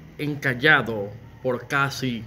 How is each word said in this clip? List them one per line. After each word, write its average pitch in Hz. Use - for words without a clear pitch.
encallado 131
por 123
casi 131